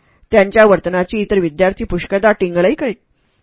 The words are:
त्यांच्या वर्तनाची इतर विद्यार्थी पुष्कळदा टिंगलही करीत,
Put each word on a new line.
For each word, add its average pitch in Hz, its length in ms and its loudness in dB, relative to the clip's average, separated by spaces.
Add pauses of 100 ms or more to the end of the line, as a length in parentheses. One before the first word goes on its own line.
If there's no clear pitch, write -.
(320)
त्यांच्या 208 340 4
वर्तनाची 185 540 0
इतर 202 180 -2
विद्यार्थी 185 460 -2
पुष्कळदा 196 480 -2
टिंगलही 180 420 0
करीत, 262 200 -6 (480)